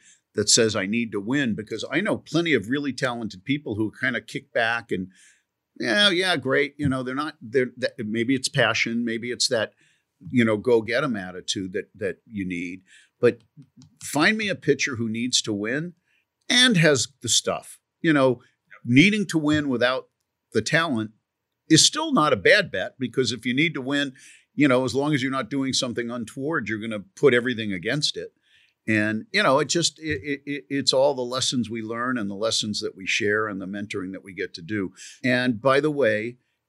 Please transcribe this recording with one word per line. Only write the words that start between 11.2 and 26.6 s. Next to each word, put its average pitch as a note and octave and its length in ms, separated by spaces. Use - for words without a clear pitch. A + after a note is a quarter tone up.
that, F#2+ 220
that F#2+ 300
you G2+ 220
need. F2+ 340
But A#2+ 200
find C#4 360
me G#3+ 100
a F3+ 80
pitcher C#3+ 420
who A2+ 120
needs A#2 340
to A2 100
win B2+ 400
and B3 280
has D3+ 300
the A2+ 80
stuff. - 500
You E3 120
know, C3 280
needing F#3 440
to E3 100
win D3+ 320
without B2 400
the A2+ 100
talent B2+ 500
is D3+ 160
still D#4 260
not D3+ 220
a A2+ 40
bad E3 320
bet, G2 300
because B2+ 320
if A#2+ 140
you B2 100
need D#3 200
to C#3+ 60
win, C#3+ 320
you C#3+ 120
know, C3 160
as B2+ 100
long C#3+ 200
as B2+ 100
you're C3+ 80
not C3 180
doing C3+ 220
something A#2+ 400
untoward, C3 560